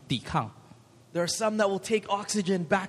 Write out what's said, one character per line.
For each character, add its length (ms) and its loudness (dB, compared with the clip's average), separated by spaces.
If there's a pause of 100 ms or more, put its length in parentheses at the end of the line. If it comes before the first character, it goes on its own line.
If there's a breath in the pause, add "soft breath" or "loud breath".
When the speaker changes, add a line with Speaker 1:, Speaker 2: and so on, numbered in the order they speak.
Speaker 1:
抵 120 -2
抗。 320 -4 (640)
Speaker 2:
There 60 0
are 60 0
some 300 0
that 120 4
will 100 0
take 300 0
oxygen 580 0
back 220 2